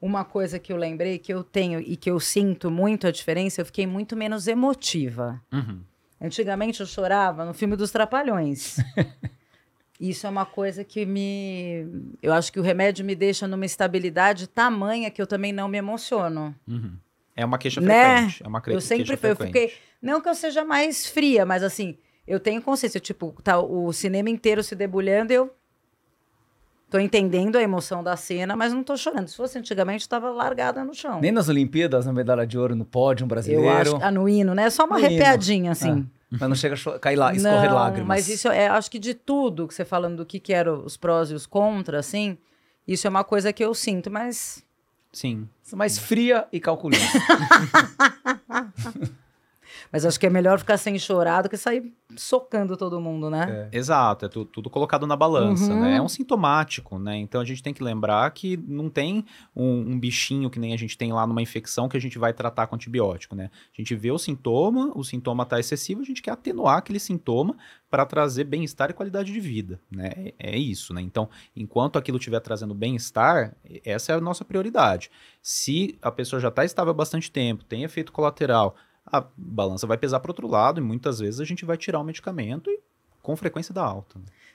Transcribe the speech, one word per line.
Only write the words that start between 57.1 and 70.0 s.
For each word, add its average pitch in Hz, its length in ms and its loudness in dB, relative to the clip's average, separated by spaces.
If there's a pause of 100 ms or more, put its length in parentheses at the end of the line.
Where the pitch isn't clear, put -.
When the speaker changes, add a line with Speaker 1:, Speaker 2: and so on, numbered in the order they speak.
Speaker 2:
Então 104 220 -4
a 123 40 -2
gente 127 180 -8
tem 143 120 -8
que 135 80 -12
lembrar 110 500 2
que 185 240 -6 (100)
não 147 220 -6
tem 170 360 -2 (300)
um, 123 380 0
um 127 80 -2
bichinho 127 480 -2
que 120 100 -8
nem 117 140 -4
a 117 60 -2
gente 113 180 -8
tem 117 160 -4
lá 113 140 0
numa 117 160 0
infecção 123 480 -4
que 135 60 -2
a 131 40 -2
gente 127 180 -8
vai 117 140 2
tratar 117 340 -2
com - 80 -8
antibiótico, 110 600 -4
né? 95 200 -8
A - 280 -20
gente 113 120 -6
vê 110 160 -4
o 151 80 -2
sintoma, 170 760 0
o 139 100 -8
sintoma 123 400 -4
tá 123 160 0
excessivo, 151 400 -6
a 277 40 -8
gente 262 180 -10
quer - 100 -6
atenuar 240 460 0
aquele 196 200 -6
sintoma 165 560 -2 (360)
pra 135 160 2
trazer 139 380 0
bem-estar 143 460 -4
e 175 40 -10
qualidade 196 380 -6
de 226 80 -8
vida, 107 380 -8 (120)
né? 95 260 -8